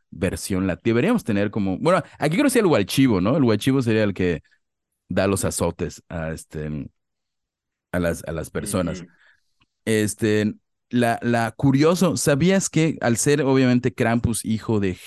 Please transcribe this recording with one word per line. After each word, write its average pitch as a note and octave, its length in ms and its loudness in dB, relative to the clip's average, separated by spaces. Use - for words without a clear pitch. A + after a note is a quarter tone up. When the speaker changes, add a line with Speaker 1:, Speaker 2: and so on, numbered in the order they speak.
Speaker 1:
versión F#2+ 560 -4
lat-, E2+ 160 -4
deberíamos C#3 400 2
tener G#2 280 -2
como, G2 280 -2
bueno, F3 220 2
aquí D#3 180 -2
creo C#4+ 100 2
que C4+ 60 2
sería A3 160 2
el D#3 40 2
huachivo, A#2 480 2
¿no? G#2 160 0
El C#3 80 2
huachivo B2+ 380 2
sería A2 220 2
el G2+ 100 0
que F2 280 -2
da F#2+ 180 0
los G2 160 0
azotes E2+ 640 -4
a, D#2+ 240 -8
este, D2+ 580 -10
a F2+ 80 -4
las, E2+ 240 -2
a - 80 -10
las D#2+ 200 -8
personas. F2 500 -4
Speaker 2:
Ujú. E2+ 80 -18
Speaker 1:
Este, G#2+ 680 0
la, A#2+ 320 0
la A#2 300 0
curioso, D3+ 640 2
¿sabías E3+ 520 2
que D#3+ 320 0
al A#2 160 0
ser D3 240 2
obviamente B2+ 520 2
Krampus A#2 520 0
hijo A2 340 -2
de F#2+ 280 -2